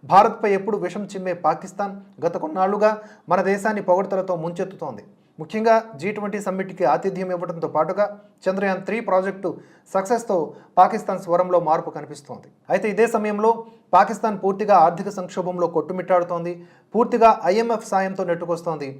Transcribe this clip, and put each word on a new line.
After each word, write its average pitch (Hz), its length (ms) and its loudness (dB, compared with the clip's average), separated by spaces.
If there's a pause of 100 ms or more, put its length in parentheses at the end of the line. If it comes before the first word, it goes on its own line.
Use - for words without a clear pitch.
(120)
భారత్పై 214 440 6
ఎప్పుడు 202 280 -2
విషం 180 260 -6
చిమ్మే 185 240 -6 (100)
పాకిస్తాన్ 190 480 -2 (300)
గత 170 200 -2
కొన్నాళ్లుగా 214 460 0 (420)
మన 185 100 4 (100)
దేశాన్ని 202 400 -2
పొగడ్తలతో 190 520 0
ముంచెత్తుతోంది. 170 600 -8 (380)
ముఖ్యంగా 220 360 2 (240)
జీ 175 160 -4
ట్వంటీ 208 300 -6
సమ్మిట్కి 190 380 -4 (100)
ఆతిథ్యం 185 400 -4
ఇవ్వడంతో 170 420 -6
పాటుగా 175 280 0 (400)
చంద్రయాన్ 190 440 -2
త్రీ 202 80 -4 (120)
ప్రాజెక్టు 190 400 -2 (440)
సక్సెస్తో 202 440 -2 (420)
పాకిస్తాన్ 196 460 2
స్వరంలో 175 340 2 (100)
మార్పు 165 280 0
కనిపిస్తోంది. 139 520 -16 (260)
అయితే 196 200 0
ఇదే 220 200 4
సమయంలో 214 360 2 (460)
పాకిస్తాన్ 208 480 2
పూర్తిగా 196 320 4 (100)
ఆర్థిక 175 220 -2 (100)
సంక్షోభంలో 180 580 -4
కొట్టుమిట్టాడుతోంది. 175 800 -2 (400)
పూర్తిగా 226 360 6 (220)
ఐఎంఎఫ్ 226 400 0
సాయంతో 190 380 -2
నెట్టుకొస్తోంది. 170 580 -4 (120)